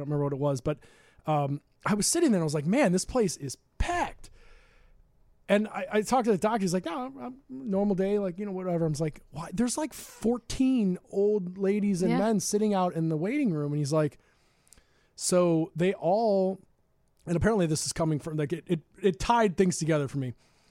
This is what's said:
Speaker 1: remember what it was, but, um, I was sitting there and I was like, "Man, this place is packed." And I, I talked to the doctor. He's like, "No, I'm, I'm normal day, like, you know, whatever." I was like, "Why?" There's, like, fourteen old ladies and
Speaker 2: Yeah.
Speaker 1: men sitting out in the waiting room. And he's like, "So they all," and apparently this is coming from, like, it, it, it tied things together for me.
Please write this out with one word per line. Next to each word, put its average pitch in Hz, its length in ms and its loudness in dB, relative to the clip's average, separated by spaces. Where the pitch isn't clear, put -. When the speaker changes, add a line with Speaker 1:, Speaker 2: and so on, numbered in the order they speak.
Speaker 1:
remember 143 240 -2
what 139 80 -2
it 135 60 -4
was, 139 220 0
but, 151 180 -4
um, 143 340 0
I 190 80 2
was 208 120 0
sitting 330 260 2
there 190 60 4
and 165 40 0
I - 20 0
was 151 100 -2
like, 147 120 -2
"Man, 220 260 4
this 180 120 0
place 214 320 0
is 135 200 -10
packed." - 520 -4
And 208 200 2
I, 196 240 -8
I 214 100 2
talked 240 220 2
to 226 80 4
the 180 60 2
doctor. 214 240 0
He's 175 120 2
like, 185 120 -2
"No, 294 200 -6
I'm, 269 120 -14
I'm 254 160 -12
normal 208 460 -2
day, 196 240 0
like, 185 200 -4
you 208 80 -8
know, 196 60 -8
whatever." 180 340 -2
I - 20 2
was 147 120 -2
like, 160 200 -4
"Why?" 156 220 -12
There's, 233 260 0
like, 311 160 -4
fourteen 233 1040 0
old 196 480 0
ladies 196 440 0
and 220 80 2
Speaker 2:
Yeah. - 80 2
Speaker 1:
men 220 220 2
sitting 208 340 0
out 180 200 0
in 165 140 0
the 160 80 0
waiting 220 360 -2
room. 147 200 -2
And 147 60 0
he's 143 140 -2
like, 151 260 2
"So 170 580 2
they 185 200 0
all," 190 680 0
and 170 100 0
apparently 190 300 2
this 151 200 -2
is - 60 -4
coming 156 260 0
from, 156 180 -8
like, 151 160 -4
it, 160 140 -4
it, 170 140 0
it 196 200 2
tied 226 360 2
things 185 220 2
together 151 300 0
for 139 100 -6
me. 127 160 -4